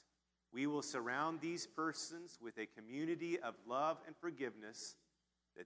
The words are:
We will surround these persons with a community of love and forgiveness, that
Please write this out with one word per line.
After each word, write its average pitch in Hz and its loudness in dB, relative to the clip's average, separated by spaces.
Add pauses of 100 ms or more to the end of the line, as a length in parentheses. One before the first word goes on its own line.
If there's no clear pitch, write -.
(540)
We 131 4
will 147 4
surround 139 2
these 170 0
persons 160 -2
with 113 -6
a 107 0
community 156 0
of 113 -2 (120)
love 147 4
and 156 -12
forgiveness, 120 -4 (600)
that 90 -10